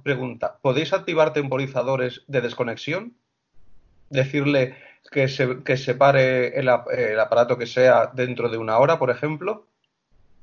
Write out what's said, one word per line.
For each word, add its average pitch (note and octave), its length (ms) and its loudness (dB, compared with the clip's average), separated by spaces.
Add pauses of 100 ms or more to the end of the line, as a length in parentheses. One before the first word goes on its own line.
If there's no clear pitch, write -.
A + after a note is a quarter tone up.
pregunta: B2+ 600 -6
¿podéis C#3 320 -2
activar D#3+ 400 0
temporizadores C3 920 -4
de C3+ 120 -2
desconexión? B2 800 -6 (920)
Decirle C3+ 680 0 (360)
que C3+ 160 2
se, B2+ 360 -2
que C3 120 0
se B2+ 200 -2
pare C3 640 4
el C3 120 0
ap-, A#2+ 200 2
el A2+ 300 -2
aparato A#2 380 2
que A#2 100 -6
sea A#2+ 460 4
dentro B2 340 -4
de A2+ 100 -4
una A2 200 0
hora, D3+ 200 4
por B2+ 120 0
ejemplo. D#3 580 -4 (760)